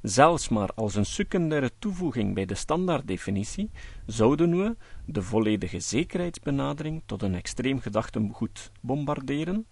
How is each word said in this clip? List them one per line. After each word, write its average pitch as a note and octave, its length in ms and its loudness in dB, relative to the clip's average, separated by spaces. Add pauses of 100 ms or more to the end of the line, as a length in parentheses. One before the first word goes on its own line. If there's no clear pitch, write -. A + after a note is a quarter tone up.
zelfs C3+ 480 6
maar G#2 260 2
als G#2 200 -2
een G#2 100 4
secundaire D3+ 720 0
toevoeging D#3+ 540 0
bij G2 120 0
de G2 100 -4
standaarddefinitie, F3 1160 -2 (340)
zouden D3 520 6
we G#3+ 180 0 (300)
de G#2+ 160 -2
volledige G2+ 580 0
zekerheidsbenadering D3+ 1300 -2
tot G2+ 160 -6
een F#2+ 140 0
extreem C3 440 -2
gedachtengoed A2 920 -2 (100)
bombarderen D3 920 -2